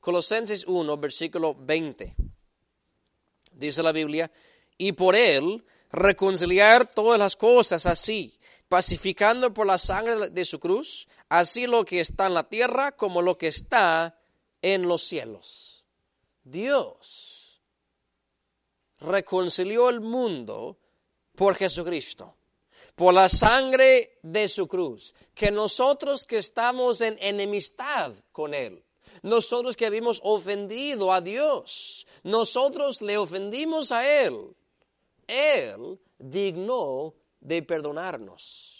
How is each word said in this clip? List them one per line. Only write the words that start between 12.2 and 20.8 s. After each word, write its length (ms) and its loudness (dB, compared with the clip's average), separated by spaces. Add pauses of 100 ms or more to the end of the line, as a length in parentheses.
en 80 0
la 140 -2
tierra 440 -2
como 300 -2
lo 160 0
que 100 -2
está 680 0 (460)
en 240 0
los 140 0
cielos. 840 -12 (580)
Dios 1160 -6 (1400)
reconcilió 920 0
el 100 -4
mundo 760 -6 (580)